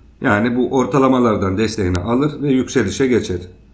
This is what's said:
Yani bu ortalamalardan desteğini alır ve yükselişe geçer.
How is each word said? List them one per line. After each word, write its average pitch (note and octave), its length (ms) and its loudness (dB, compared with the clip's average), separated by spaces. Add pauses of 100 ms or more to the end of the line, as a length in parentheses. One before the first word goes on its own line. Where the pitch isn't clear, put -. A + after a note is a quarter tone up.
(220)
Yani A#2+ 340 2
bu B2+ 220 0
ortalamalardan A#2+ 800 2
desteğini G#2 420 0
alır C#3 420 -2
ve C#3+ 100 0
yükselişe B2+ 560 0
geçer. G#2 320 0 (340)